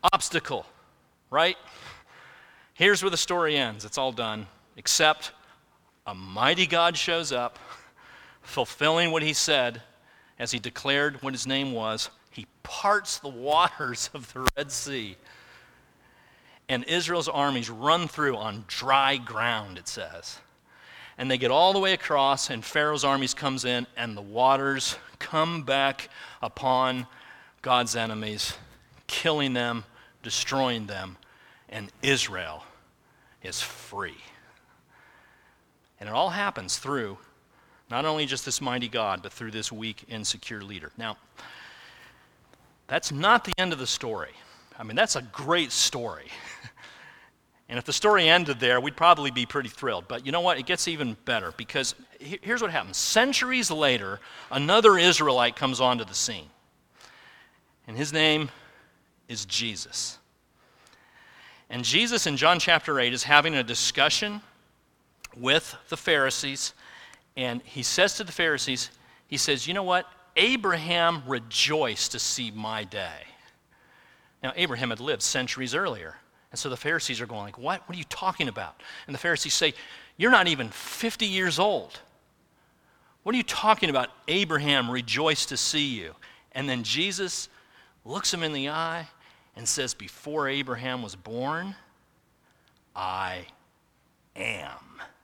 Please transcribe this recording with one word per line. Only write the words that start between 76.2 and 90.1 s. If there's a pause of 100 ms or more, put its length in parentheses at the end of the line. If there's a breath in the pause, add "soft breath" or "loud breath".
And
so
the
Pharisees
are
going
like,
"What?
What
are
you
talking
about?" (260 loud breath)
And
the
Pharisees
say, (420 loud breath)
"You're
not
even
fifty
years
old. (1200 soft breath)
What
are
you
talking
about? (200)
Abraham
rejoiced
to
see
you." (380 loud breath)
And
then
Jesus (560 soft breath)
looks
him
in
the
eye (480 soft breath)
and
says,
"Before